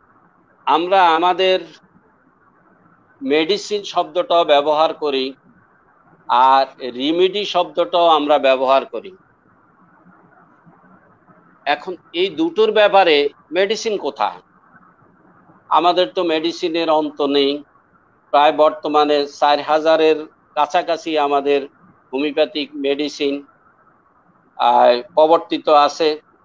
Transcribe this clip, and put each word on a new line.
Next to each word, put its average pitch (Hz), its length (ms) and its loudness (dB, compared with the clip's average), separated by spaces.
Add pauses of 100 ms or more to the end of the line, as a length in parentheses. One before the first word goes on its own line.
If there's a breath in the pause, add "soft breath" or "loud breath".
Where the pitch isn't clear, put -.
(640)
আমরা 175 420 2
আমাদের 180 520 2 (1600)
মেডিসিন 165 600 -2
শব্দটাও 170 640 -2
ব্যবহার 151 480 2
করি, 135 400 -6 (920)
আর 131 380 4 (140)
রেমেডি 165 680 -2
শব্দটাও 170 600 0
আমরা 147 320 2
ব্যবহার 131 460 2
করি। - 320 -14 (2500)
এখন 151 300 -4 (180)
এই 185 160 -2
দুটোর 165 420 -2
ব্যাপারে 185 580 4 (220)
মেডিসিন 202 460 -2
কোথায়? 101 440 -6 (1300)
আমাদের 175 380 2
তো 180 160 -6
মেডিসিনের 165 680 -4
অন্ত 156 320 -2
নেই, 143 420 0 (640)
প্রায় 147 220 4
বর্তমানে 147 760 0
চার 147 340 0
হাজারের 156 640 0 (300)
কাছাকাছি 156 640 -4
আমাদের 143 500 0 (460)
homeopathic 143 600 -4
medicine, 143 720 -6 (1120)
আহ, 123 560 2
প্রবর্তিত 160 560 0
আছে। 151 520 2 (240)